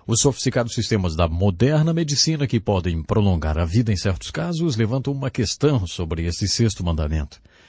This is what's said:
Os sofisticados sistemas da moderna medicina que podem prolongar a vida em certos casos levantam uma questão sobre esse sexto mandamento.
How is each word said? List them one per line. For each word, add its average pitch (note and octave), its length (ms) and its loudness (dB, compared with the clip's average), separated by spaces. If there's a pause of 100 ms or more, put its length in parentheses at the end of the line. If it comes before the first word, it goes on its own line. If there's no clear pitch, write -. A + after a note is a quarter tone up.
Os A2+ 140 0
sofisticados B2 540 0
sistemas F#2+ 420 0
da E2 140 2
moderna A2+ 640 2
medicina D3+ 520 0
que B2+ 140 0
podem F2+ 420 0
prolongar F2 560 2
a E2+ 60 2
vida G#2+ 280 2
em G2+ 40 2
certos - 360 -2
casos E3 440 -2
levantam A#2 380 0
uma C3+ 160 -4
questão B2 580 0
sobre E2 380 -4
esse E2+ 200 -2
sexto G#2 380 0
mandamento. D#2 560 -2 (300)